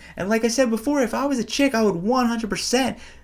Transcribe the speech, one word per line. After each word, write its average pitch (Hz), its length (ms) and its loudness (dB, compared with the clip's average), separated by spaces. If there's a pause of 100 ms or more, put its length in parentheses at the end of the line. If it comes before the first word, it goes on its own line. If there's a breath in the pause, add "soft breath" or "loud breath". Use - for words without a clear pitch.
(160 loud breath)
And 185 140 -2
like 226 120 2
I 240 60 2
said 240 220 2
before, 277 320 0
if 220 100 -2
I 240 140 -2
was 277 120 0
a 220 60 0
chick, 277 300 0
I 226 80 2
would 196 140 2
one 240 280 0
hundred 233 240 -2
percent 233 500 -2 (260 loud breath)